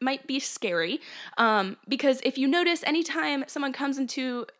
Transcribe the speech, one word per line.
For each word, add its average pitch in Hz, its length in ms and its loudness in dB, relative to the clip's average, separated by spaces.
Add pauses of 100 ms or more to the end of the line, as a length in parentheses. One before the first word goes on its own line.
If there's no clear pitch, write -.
might 269 260 -2
be 262 140 -2
scary, 180 600 -2 (340)
um, 214 400 4 (100)
because 262 380 2
if 269 140 0
you 269 100 2
notice, 339 360 2
anytime 311 640 0
someone 277 260 -4
comes 277 240 -2
into 254 480 -4 (140)